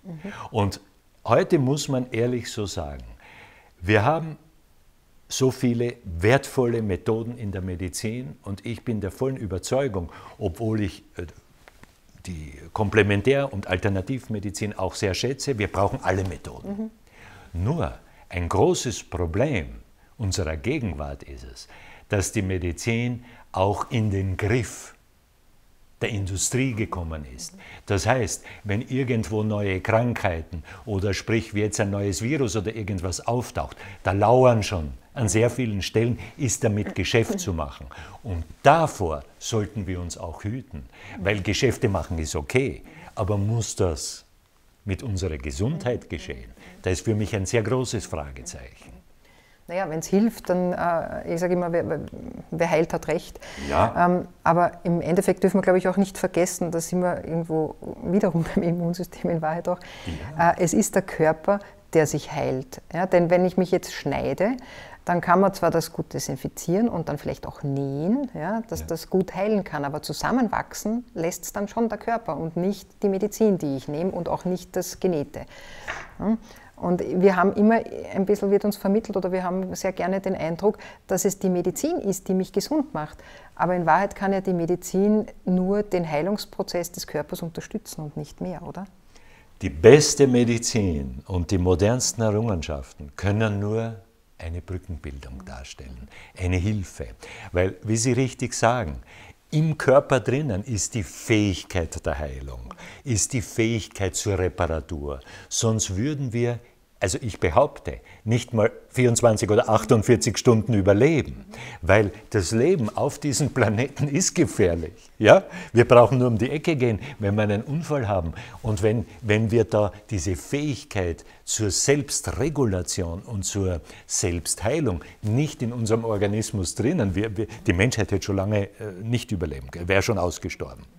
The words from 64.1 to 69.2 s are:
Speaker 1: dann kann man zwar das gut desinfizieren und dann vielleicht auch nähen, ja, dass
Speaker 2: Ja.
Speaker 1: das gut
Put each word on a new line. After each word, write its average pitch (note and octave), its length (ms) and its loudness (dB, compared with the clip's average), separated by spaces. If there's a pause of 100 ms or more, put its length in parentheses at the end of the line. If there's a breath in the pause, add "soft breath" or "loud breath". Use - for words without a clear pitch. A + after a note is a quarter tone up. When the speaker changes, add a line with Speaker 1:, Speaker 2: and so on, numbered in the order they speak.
Speaker 1:
dann - 160 0
kann F3+ 200 4
man G3 120 4
zwar E3 200 0
das E3 200 0
gut - 220 -8
desinfizieren E3 720 -2
und F3 200 -4
dann C#3+ 100 -4
vielleicht - 280 -8
auch - 180 -14
nähen, C#3+ 680 -2
ja, G3 340 -4
dass - 120 -6
Speaker 2:
Ja. - 60 -12
Speaker 1:
das - 240 -8
gut F#3 240 0